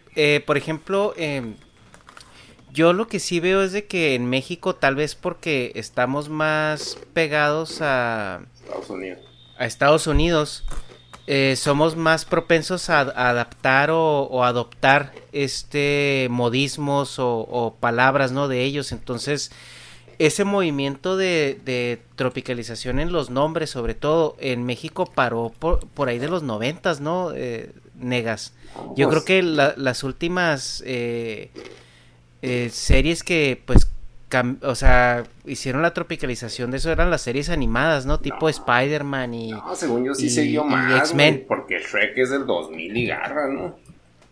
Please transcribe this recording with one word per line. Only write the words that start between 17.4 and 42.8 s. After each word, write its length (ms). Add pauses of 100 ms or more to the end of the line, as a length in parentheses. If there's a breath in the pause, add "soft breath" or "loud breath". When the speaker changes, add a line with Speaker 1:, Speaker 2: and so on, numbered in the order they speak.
Speaker 1:
o 360
palabras, 560
¿no? 160
de 160
ellos. 280
Entonces, 580 (680 loud breath)
ese 260
movimiento 720
de, 480
de 360 (160)
tropicalización 840
en 120
los 180
nombres, 400
sobre 240
todo 460
en 240
México, 420
paró 520
por, 300
por 200
ahí 100
de 100
los 140
noventas, 580
¿no? 340
Eh, 360 (240)
Negas. 580 (440 loud breath)
Yo 120
Speaker 2:
Pues 0
Speaker 1:
creo 160
que 180
la, 340
las 260
últimas, 840
eh, 640 (920 loud breath)
eh, 300
series 520
que, 400
pues, 240 (420)
cam-, 320
o 140
sea, 480 (200)
hicieron 380
la 120
tropicalización 760
de 60
eso 160
eran 180
las 120
series 260
animadas, 580
¿no? 140
Tipo 220
Speaker 2:
No. 60
Speaker 1:
Spider-Man 840
y 160
Speaker 2:
No, 240
según 300
yo 100
sí 120
Speaker 1:
y, 40
Speaker 2:
se 120
dio 220
Speaker 1:
y 40
Speaker 2:
más, 320
Speaker 1:
X-Men. 340
Speaker 2:
güey, 120
porque 340
Shrek 380
es 120
del 160
dos 240
mil 260